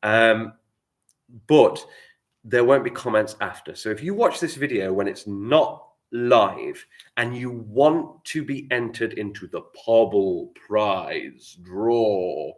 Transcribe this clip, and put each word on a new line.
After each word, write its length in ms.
Um, 520
but 380
there 200
won't 200
be 60
comments 500
after. 340
So 160
if 120
you 120
watch 260
this 140
video 380
when 160
it's 180
not 600
live 720
and 200
you 140
want 560
to 200
be 260
entered 440
into 320
the 160
Pobble 680
Prize 960
draw 960